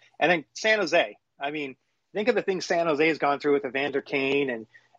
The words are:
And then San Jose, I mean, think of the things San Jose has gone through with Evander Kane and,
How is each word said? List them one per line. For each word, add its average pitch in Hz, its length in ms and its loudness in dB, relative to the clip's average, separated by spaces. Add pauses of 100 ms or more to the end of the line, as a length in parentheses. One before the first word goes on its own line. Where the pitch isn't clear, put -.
(200)
And 151 100 4
then 170 140 2 (100)
San 220 240 2
Jose, 151 380 2 (240)
I 143 100 -4
mean, 147 240 -8 (400)
think 208 140 -2
of 214 80 2
the 185 60 -2
things 185 240 -4
San 170 200 0
Jose 156 200 2
has 156 120 2
gone 143 220 0
through 147 140 2
with 143 100 -2
Evander 135 360 -4
Kane 139 500 0
and, 113 160 -6 (320)